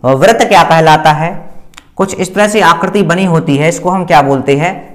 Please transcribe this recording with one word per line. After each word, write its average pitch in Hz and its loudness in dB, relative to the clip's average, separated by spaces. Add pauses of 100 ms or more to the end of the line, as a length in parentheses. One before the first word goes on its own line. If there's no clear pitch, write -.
व्रत 147 2
क्या 190 4
कहलाता 160 2
है? 160 -2 (640)
कुछ 190 -4
इस 185 -6
तरह 208 2
से 214 0
आकृति 202 0
बनी 175 0
होती 165 0
है, 151 0
इसको 170 -4
हम 185 -2
क्या 165 2
बोलते 139 0
हैं? 170 -2 (220)